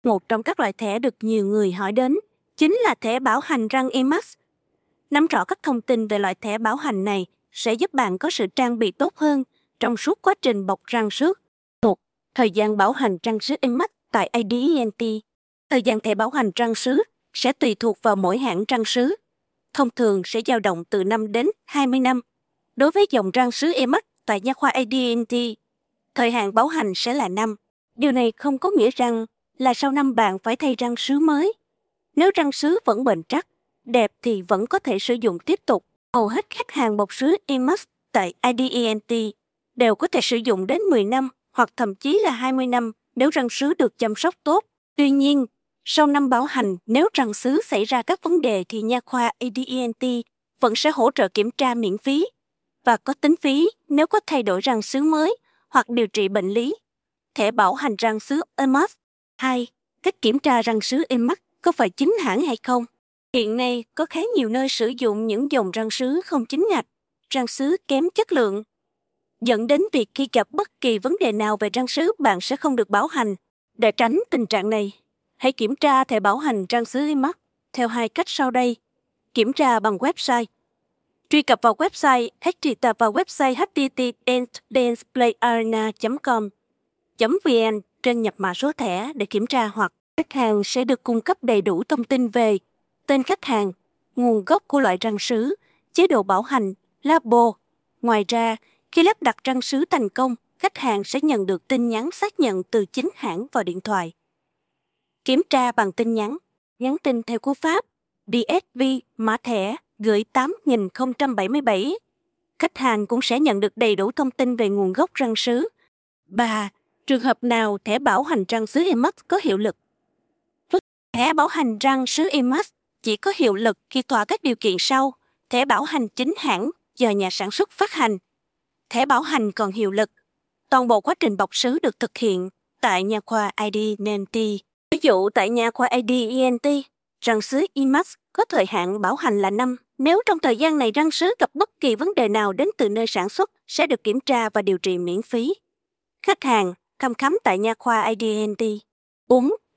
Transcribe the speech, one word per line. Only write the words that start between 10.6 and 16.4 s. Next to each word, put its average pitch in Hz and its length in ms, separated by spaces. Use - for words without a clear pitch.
bọc 190 200
răng 220 260
sứ. 339 220
Một, 208 180
thời 233 160
gian 214 260
bảo 202 140
hành 247 320
răng 220 160
sứ 277 220
Emax 269 280
tại 202 160
A 240 120
D 233 40
E 262 320
N 208 60
T. - 120
Thời 254 120
gian 214 180
thẻ 214 160
bảo 220 140
hành 254 260